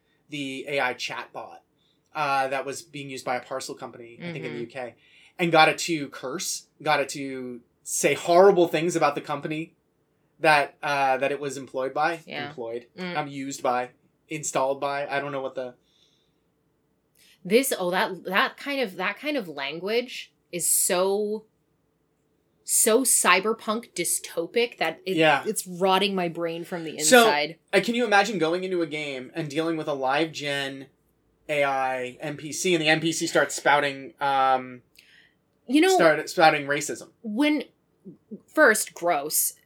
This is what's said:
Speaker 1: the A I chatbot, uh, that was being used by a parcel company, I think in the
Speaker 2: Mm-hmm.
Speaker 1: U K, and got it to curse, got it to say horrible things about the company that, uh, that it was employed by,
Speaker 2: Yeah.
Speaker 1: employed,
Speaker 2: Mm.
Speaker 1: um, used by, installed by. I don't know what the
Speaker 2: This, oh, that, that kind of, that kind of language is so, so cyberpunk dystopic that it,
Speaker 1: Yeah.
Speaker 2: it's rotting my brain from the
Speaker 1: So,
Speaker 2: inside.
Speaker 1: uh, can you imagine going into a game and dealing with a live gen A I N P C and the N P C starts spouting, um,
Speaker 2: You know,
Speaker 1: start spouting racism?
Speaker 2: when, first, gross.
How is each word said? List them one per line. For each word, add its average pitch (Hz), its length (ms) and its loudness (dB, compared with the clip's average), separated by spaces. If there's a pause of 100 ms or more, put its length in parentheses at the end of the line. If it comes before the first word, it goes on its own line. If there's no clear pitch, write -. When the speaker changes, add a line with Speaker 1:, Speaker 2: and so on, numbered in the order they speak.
(300)
Speaker 1:
the 135 400 -8
A 143 100 -2
I 127 140 0
chatbot, 120 640 -12 (580)
uh, 139 320 0
that 131 180 -4
was 139 160 -10
being 139 280 -14
used 131 160 -12
by 127 100 -2
a 120 60 -6
parcel 131 340 -10
company, 117 420 -16
I 170 140 -10
think 160 60 -10
in 156 60 -10
the 156 80 -10
Speaker 2:
Mm-hmm. 120 100 -10
Speaker 1:
U 117 60 -10
K, 123 280 -12 (420)
and 175 140 0
got 156 160 8
it 151 120 0
to 151 280 -4
curse, - 600 -10 (140)
got 143 200 2
it 135 80 -6
to 131 500 -10 (240)
say - 300 0
horrible 175 560 8
things 170 260 -2
about 151 200 0
the 156 60 -8
company 156 520 -8 (640)
that, 147 420 4
uh, 139 360 2
that 139 160 0
it 139 80 -6
was 139 160 -6
employed 131 360 -6
by, 156 320 -2
Speaker 2:
Yeah. 147 220 -8
Speaker 1:
employed, 120 380 -10 (120)
Speaker 2:
Mm. 175 200 -8
Speaker 1:
um, 147 100 -4
used 139 340 -10
by, 123 280 -2 (400)
installed 139 500 -4
by. 139 260 -4
I 139 140 -4
don't 143 140 -6
know 135 80 -6
what 131 140 -8
the 127 180 -8 (1700)
Speaker 2:
This, 220 340 2
oh, 180 140 -4
that, 185 340 -2
that 202 320 0
kind 277 240 -6
of, 190 160 -6
that 196 220 -4
kind 294 160 -4
of 208 120 -6
language 170 840 -6 (200)
is 165 180 -4
so, 202 760 0 (1160)
so - 380 4
cyberpunk 220 920 2
dystopic 175 800 -2
that 165 280 -4
it, 185 120 -2
Speaker 1:
Yeah. 151 300 6
Speaker 2:
it's 208 180 -4
rotting 190 480 2
my 175 160 -2
brain 170 340 -6
from 170 200 -8
the 156 160 -10
Speaker 1:
So, 240 260 8
Speaker 2:
inside. 151 320 0 (160)
Speaker 1:
uh, 196 100 4
can 233 120 0
you 240 100 0
imagine 202 320 4
going 165 260 0
into 185 200 -2
a 160 40 -2
game 143 460 -8
and 156 160 -6
dealing 160 260 -2
with 151 120 -6
a 151 60 -2
live 139 380 0
gen 139 560 -6 (600)
A 147 140 2
I 131 580 -2
N 147 160 -8
P 151 140 -10
C 180 240 0
and 160 60 2
the 151 60 -2
N 156 140 4
P 165 100 0
C 165 140 -4
starts 151 300 2
spouting, 139 680 0
um, 131 600 0 (840)
Speaker 2:
You 285 140 4
know, 381 140 6
Speaker 1:
start 156 340 4
spouting 156 380 4
racism? 139 420 -6 (140)
Speaker 2:
when, 269 400 0 (840)
first, 240 480 4
gross. 156 600 -2 (120)